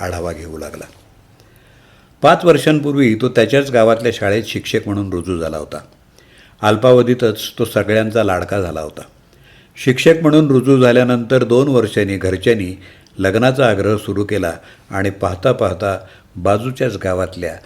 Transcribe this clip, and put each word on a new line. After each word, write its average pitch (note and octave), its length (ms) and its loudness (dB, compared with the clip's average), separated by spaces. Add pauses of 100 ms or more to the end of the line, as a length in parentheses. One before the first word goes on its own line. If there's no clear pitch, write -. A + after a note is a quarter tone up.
आढावा F2 320 -8
घेऊ D#2+ 260 -14
लागला. D#2 260 -14 (1400)
पाच F3 220 4
वर्षांपूर्वी C#3+ 720 4
तो A#2+ 140 -2
त्याच्याच C3 420 2
गावातल्या A#2 440 2
शाळेत G#2 300 -2
शिक्षक - 420 -6
म्हणून G2+ 260 -4
रुजू F2 260 -4
झाला D#2+ 200 -6
होता. D2+ 200 -10 (840)
अल्पावधीतच A#2 960 2
तो A#2+ 60 -2
सगळ्यांचा G#2+ 600 0
लाडका F#2 360 -2
झाला D#2+ 200 -6
होता. D2+ 200 -12 (840)
शिक्षक C3+ 380 4
म्हणून D3+ 260 4
रुजू C3 340 4
झाल्यानंतर B2 600 2
दोन A#2+ 240 2
वर्षांनी G#2+ 480 0
घरच्यांनी F#2 640 -2 (380)
लग्नाचा A#2 520 2
आग्रह G2+ 260 0
सुरू G2+ 280 -4
केला F#2 280 -4 (380)
आणि G2 200 -2
पाहता F#2+ 420 -2
पाहता G2 540 -4 (300)
बाजूच्याच G#2+ 680 -2
गावातल्या, F2+ 600 -6